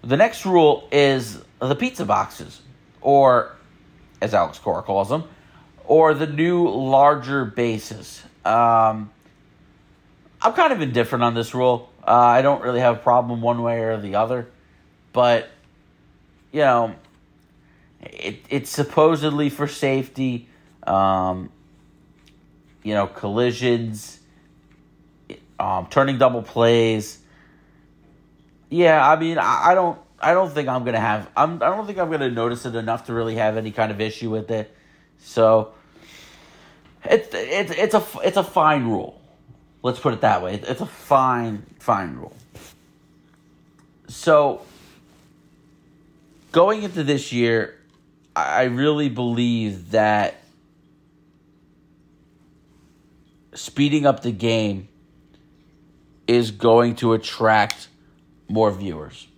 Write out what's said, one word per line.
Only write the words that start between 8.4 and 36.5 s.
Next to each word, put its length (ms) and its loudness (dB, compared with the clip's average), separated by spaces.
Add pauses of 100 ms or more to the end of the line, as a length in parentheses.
Um, 680 2 (1300)
I'm 120 0
kind 200 2
of 80 -4
indifferent 420 -2
on 100 2
this 220 -6
rule. 340 0 (160)
Uh, 60 2
I 300 6
don't 200 0
really 180 -2
have 180 2
a 20 -14
problem 420 0
one 200 -2
way 200 -2
or 160 -2
the 180 -8
other, 340 -2 (640)
but, 380 2 (1000)
you 100 -2
know, 340 2 (1040)
it, 480 -14
it's 200 -6
supposedly 800 0
for 180 -6
safety, 800 -4 (400)
um, 640 0 (1300)
you 100 -6
know, 120 0
collisions, 1120 -4 (1400)
um, 300 -4
turning 280 0
double 240 2
plays. 760 0 (1500)
Yeah, 360 4
I 140 6
mean, 180 -2
I, 340 2
I 20 6
don't, 260 0 (200)
I 140 2
don't 180 0
think 180 -4
I'm 160 -4
gonna 140 -2
have, 360 -4
I'm, 260 0
I 140 0
don't 100 -8
think 120 -12
I'm 120 -4
gonna 220 -4
notice 340 -4
it 100 -8
enough 320 -6
to 60 -8
really 220 -4
have 220 -2
any 140 -8
kind 200 -2
of 80 -10
issue 300 -6
with 200 -6
it. 240 -6 (440)
So, 560 2 (1300)